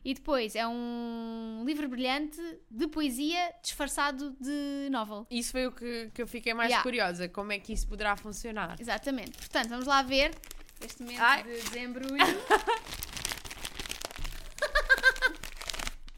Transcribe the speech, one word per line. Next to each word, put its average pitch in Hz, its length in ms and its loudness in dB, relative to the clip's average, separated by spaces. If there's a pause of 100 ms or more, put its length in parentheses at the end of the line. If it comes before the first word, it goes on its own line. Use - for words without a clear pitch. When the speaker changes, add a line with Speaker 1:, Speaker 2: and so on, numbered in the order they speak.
Speaker 1:
E 262 80 0
depois 254 420 0
é 226 120 2
um 233 1000 -6
livro 294 240 0
brilhante 262 500 0 (300)
de 247 180 0
poesia 311 760 0
disfarçado 285 760 -2
de 277 520 -2
novel. 214 400 -4
Speaker 2:
Isso 233 200 -2
foi 254 140 2
o 247 60 0
que, 233 420 -8
que 247 80 -6
eu 214 60 -4
fiquei 233 260 -2
mais 233 160 4
Speaker 1:
Yeah. 226 140 6
Speaker 2:
curiosa. 180 460 0
Como 208 220 -4
é 202 60 0
que 208 160 -8
isso - 140 0
poderá 208 280 0
funcionar? 208 640 -6
Speaker 1:
Exatamente. 233 600 -4
Portanto, 247 300 0
vamos 247 180 -4
lá 277 160 8
ver 262 320 4 (460)
este 226 200 -12
momento 240 200 -4
Speaker 2:
Ai. 254 220 8
Speaker 1:
de 233 200 -8
desembrulho. 247 520 -4
Speaker 2:
<laughs> 311 80 10 (4000)